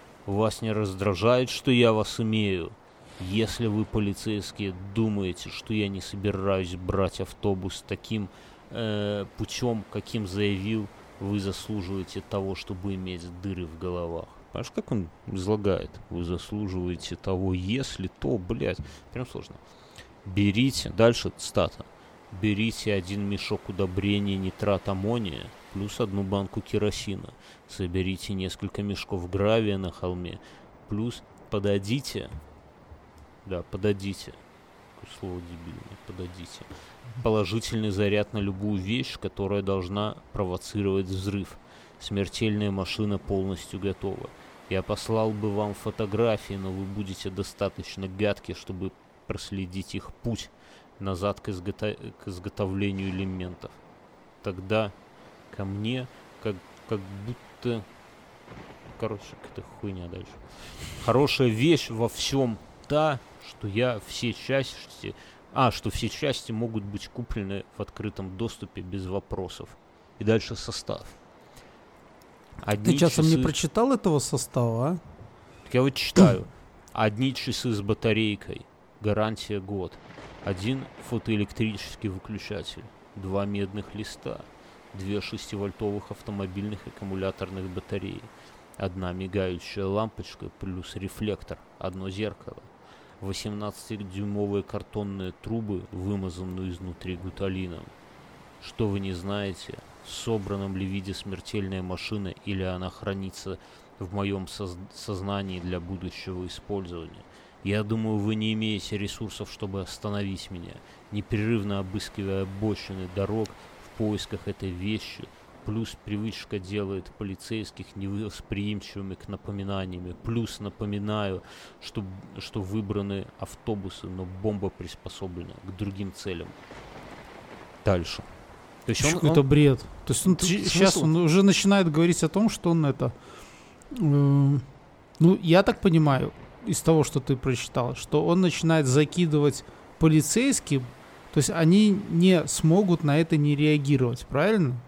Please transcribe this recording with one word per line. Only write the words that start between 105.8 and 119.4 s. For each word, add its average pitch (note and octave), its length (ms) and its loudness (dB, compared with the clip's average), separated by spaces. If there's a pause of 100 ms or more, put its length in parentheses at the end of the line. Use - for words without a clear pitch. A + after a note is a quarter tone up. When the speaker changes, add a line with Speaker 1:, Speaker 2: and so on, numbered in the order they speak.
Speaker 1:
использования. F2 760 -8 (400)
Я G#2 200 2
думаю, A2 340 0
вы G#2+ 180 2
не A2 180 0
имеете G#2+ 440 -2
ресурсов, G2+ 540 -6
чтобы G2 300 -6
остановить G2+ 680 -4
меня, F2 220 -10 (380)
непрерывно G#2 680 0
обыскивая G2 640 -4
обочины G2 720 -4
дорог G2+ 320 0 (380)
в - 120 -20
поисках G#2 500 0
этой G2 220 -4
вещи. G2 560 -4 (400)
Плюс A2 380 -2
привычка G#2 560 -4
делает G2 460 -4 (120)
полицейских G#2 800 -8
невосприимчивыми G2+ 1200 -4
к - 140 -14
напоминаниями. F#2+ 840 -6 (120)